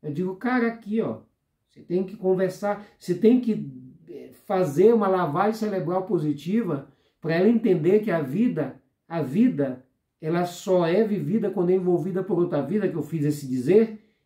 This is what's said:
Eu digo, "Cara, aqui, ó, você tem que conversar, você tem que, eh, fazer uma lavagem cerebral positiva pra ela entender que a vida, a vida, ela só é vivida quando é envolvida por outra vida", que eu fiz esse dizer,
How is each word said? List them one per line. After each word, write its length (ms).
Eu 100
digo, 240
"Cara, 320
aqui, 320
ó, 200
você 120
tem 240
que 120
conversar, 720
você 160
tem 260
que, 280
eh, 220
fazer 480
uma 140
lavagem 460
cerebral 520
positiva 800
pra 140
ela 140
entender 520
que 100
a 120
vida, 580
a 120
vida, 640
ela 260
só 400
é 180
vivida 460
quando 200
é 40
envolvida 480
por 160
outra 240
vida", 260
que 80
eu 60
fiz 220
esse 220
dizer, 520